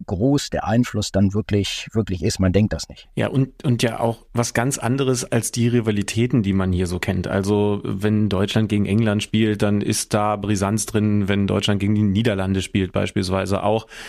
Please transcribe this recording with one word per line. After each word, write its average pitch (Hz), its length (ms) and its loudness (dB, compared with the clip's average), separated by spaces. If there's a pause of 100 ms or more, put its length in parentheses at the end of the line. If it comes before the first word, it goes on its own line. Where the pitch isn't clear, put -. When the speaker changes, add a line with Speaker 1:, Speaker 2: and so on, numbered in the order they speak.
Speaker 1:
groß 127 420 0
der - 180 -4
Einfluss 110 440 0
dann 98 240 2
wirklich, - 580 -2
wirklich 95 300 -2
ist. - 160 -2
Man 92 120 2
denkt 101 220 2
das - 160 -6
nicht. - 240 -20
Speaker 2:
Ja, 110 140 0
und, - 360 -2
und 120 200 0
ja 113 160 0
auch 113 340 -2
was 117 220 -2
ganz 127 240 0
anderes 131 520 -2
als 113 200 0
die 117 160 2
Rivalitäten, 113 720 0
die 98 120 2
man 95 180 2
hier 90 160 0
so 90 100 -2
kennt. 92 300 -2
Also 104 560 0
wenn 107 440 0
Deutschland 101 420 0
gegen 104 180 2
England 104 340 2
spielt, 107 400 0
dann 104 200 2
ist - 340 -2
da 104 200 0
Brisanz 101 520 -2
drin. 104 400 0
Wenn 101 180 2
Deutschland 101 340 0
gegen 98 140 0
die 104 80 2
Niederlande 95 640 2
spielt 95 280 -2
beispielsweise 95 680 -2
auch. 107 240 0 (240)